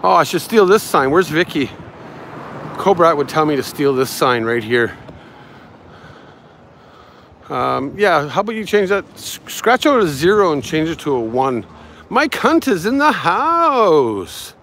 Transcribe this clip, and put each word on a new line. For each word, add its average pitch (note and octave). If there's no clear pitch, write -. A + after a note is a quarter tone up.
Oh, F#3
I E3+
should D#3+
steal G#3+
this G3
sign. C3+
Where's F3
Vicky? D#3
Kobrat E3+
would C#3+
tell D#3
me D3+
to B2+
steal C#3
this C3
sign B2
right A#2
here. A#2
Um, C3
yeah, E3
how F#3
about A3
you A3
change G3
that? G3
S-, -
scratch -
out C#4
a F#3+
zero E3+
and C#3+
change D#3
it E3
to C#3+
a B2
one. A#2+
Mike C#4
Hunt D4+
is F#3
in C4
the D4
house. F#3